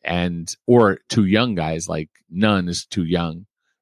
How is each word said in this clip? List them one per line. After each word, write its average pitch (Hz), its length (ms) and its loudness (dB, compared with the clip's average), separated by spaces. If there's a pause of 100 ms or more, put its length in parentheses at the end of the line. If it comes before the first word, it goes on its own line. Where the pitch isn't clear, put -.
and, 87 540 -4 (100)
or 117 340 6 (100)
two 107 160 2
young 107 280 2
guys, 82 360 -4
like, 80 180 -6 (220)
Nunn 98 360 2
is 85 200 -6
too - 180 -4
young. 85 400 -4 (380)